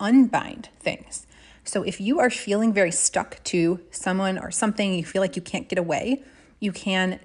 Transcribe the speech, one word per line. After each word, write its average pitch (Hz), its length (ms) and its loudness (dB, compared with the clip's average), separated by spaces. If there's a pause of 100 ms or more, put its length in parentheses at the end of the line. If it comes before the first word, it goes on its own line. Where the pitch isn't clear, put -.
unbind 220 720 4 (100)
things. - 460 -8 (380)
So - 180 -4
if 185 180 -6
you 233 200 0
are 254 100 4
feeling 220 420 0
very 190 180 4
stuck - 540 -2
to 175 360 2 (100)
someone 190 480 -2
or - 120 -10
something, 208 440 0
you 170 100 -2
feel 190 160 -2
like 190 160 0
you 180 60 -6
can't - 260 -8
get 180 100 -2
away, 175 440 -2 (380)
you 202 120 -2
can 185 520 -2